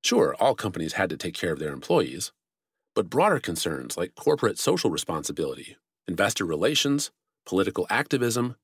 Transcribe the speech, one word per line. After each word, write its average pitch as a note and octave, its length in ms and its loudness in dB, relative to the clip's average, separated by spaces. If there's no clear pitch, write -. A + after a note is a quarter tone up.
Sure, E2 360 4
all B2+ 160 4
companies E2 400 -4
had F#2 160 0
to D#2 60 -2
take E2 180 -6
care E2 180 -2
of C#2+ 60 -2
their D2+ 140 -4
employees, C#2 600 0
but G2 160 0
broader D3+ 300 4
concerns D2+ 560 -4
like F2 180 -4
corporate C#3+ 440 2
social F#2 320 2
responsibility, D2+ 840 -6
investor G2 380 0
relations, C#3 680 0
political F#2+ 460 0
activism A#2+ 720 0